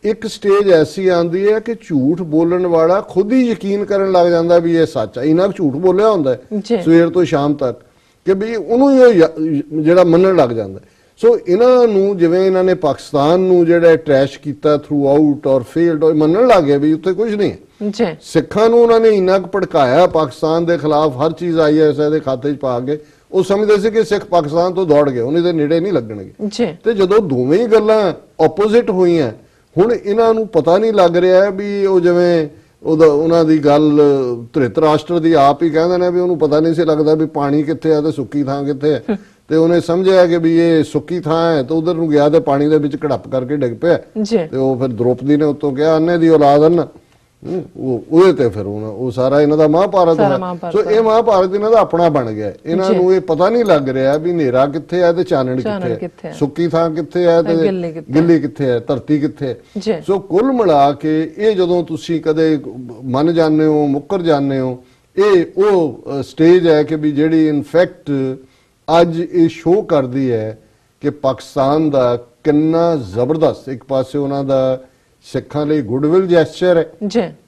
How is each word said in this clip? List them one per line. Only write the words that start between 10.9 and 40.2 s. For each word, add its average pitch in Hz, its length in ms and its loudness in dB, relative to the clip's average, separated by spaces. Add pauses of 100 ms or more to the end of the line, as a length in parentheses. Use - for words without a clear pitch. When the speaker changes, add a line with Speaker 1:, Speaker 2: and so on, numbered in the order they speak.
Speaker 1:
ਸੋ 226 220 2 (100)
ਇਹਨਾਂ 240 380 4
ਨੂੰ, 196 320 0
ਜਿਵੇਂ 170 220 2
ਇਹਨਾਂ 185 240 0
ਨੇ 185 100 2
ਪਾਕਿਸਤਾਨ 151 680 0
ਨੂੰ 180 260 2
ਜਿਹੜਾ 165 300 4
ਟਰੈਸ਼ 139 440 0
ਕੀਤਾ 151 340 -2
throughout 147 720 0
ਔਰ 135 160 0
ਫੇਲਡ, 160 420 -2
ਉਹ 160 100 4
ਮੰਨਣ 160 320 2
ਲੱਗ 196 180 4
ਗਏ 143 120 2
ਵੀ 151 160 0
ਉੱਥੇ 160 200 -4
ਕੁਝ 208 220 -2
ਨਹੀਂ 196 180 -2
ਹੈ। - 60 -14 (300)
Speaker 2:
ਜੀ। 202 180 -4 (140)
Speaker 1:
ਸਿੱਖਾਂ 208 500 0
ਨੂੰ 233 120 4
ਉਹਨਾਂ 233 180 4
ਨੇ 226 80 4
ਇੰਨਾ 190 300 2
ਕੁ 180 100 -6
ਭੜਕਾਇਆ 165 580 2
ਪਾਕਿਸਤਾਨ 160 600 -2
ਦੇ 170 120 0
ਖਿਲਾਫ, 151 380 0
ਹਰ 156 160 -2
ਚੀਜ਼ 165 260 -4
ਆਈ 156 200 2
ਐਸ 151 220 2
ਆਈ 147 100 0
ਦੇ 156 100 -2
ਖਾਤੇ 135 340 -4
'ਚ 127 40 -12
ਪਾ 123 220 -4
ਕੇ, 143 180 -6 (340)
ਉਹ 190 100 0
ਸਮਝਦੇ 208 340 0
ਸੀ 208 140 0
ਕਿ 214 140 0
ਸਿੱਖ 202 200 -4
ਪਾਕਿਸਤਾਨ 170 480 -2
ਤੋਂ 185 140 -4
ਦੌੜ 147 240 2
ਗਏ, 123 100 -4
ਉਹਨੇ 143 200 -2
ਦੇ 175 120 0
ਨੇੜੇ 160 280 0
ਨਹੀਂ 190 120 -4
ਲੱਗਣਗੇ। 107 400 -8 (140)
Speaker 2:
ਜੀ। 196 380 -6
Speaker 1:
ਤੇ 226 100 0
ਜਦੋਂ 196 260 2
ਦੋਵੇਂ 135 380 0
ਹੀ 240 80 0
ਗੱਲਾਂ 214 460 2 (320)
ਆਪੋਜ਼ਿਟ 214 460 0
ਹੋਈਆਂ, 170 420 0 (460)
ਹੁਣ 220 140 2
ਇਹਨਾਂ 226 420 0
ਨੂੰ 220 140 -4
ਪਤਾ 165 300 2
ਨਹੀਂ 220 140 0
ਲੱਗ 175 240 2
ਰਿਹਾ 185 340 2
ਵੀ 202 360 -4
ਉਹ 190 140 2
ਜਿਵੇਂ 175 480 2 (340)
ਉਹਦਾ, 160 240 4
ਉਹਨਾਂ 160 380 2
ਦੀ 156 140 2
ਗੱਲ 147 420 2 (520)
ਧ੍ਰਿਤ 135 260 -2
ਰਾਸ਼ਟਰ 156 400 0
ਦੀ 165 140 2
ਆਪ 143 300 4
ਹੀ 165 80 0
ਕਹਿੰਦੇ 170 260 0
ਨੇ 180 140 0
ਵੀ 180 100 0
ਉਹਨੂੰ 180 180 -2
ਪਤਾ 151 220 2
ਨਹੀਂ 160 140 0
ਸੀ 160 100 0
ਲੱਗਦਾ 156 300 2
ਵੀ 156 120 -2
ਪਾਣੀ 147 360 -2
ਕਿੱਥੇ 156 320 -2
ਆ 151 60 0
ਤੇ 151 120 -2
ਸੁੱਕੀ 143 320 -6
ਥਾਂ 139 200 -6
ਕਿੱਥੇ 147 300 -2
ਹੈ। 120 160 -6
Speaker 2:
ਹਮ। 202 60 -2 (320)
Speaker 1:
ਤੇ 156 80 0
ਉਹਨੇ 165 240 2
ਸਮਝਿਆ 185 460 2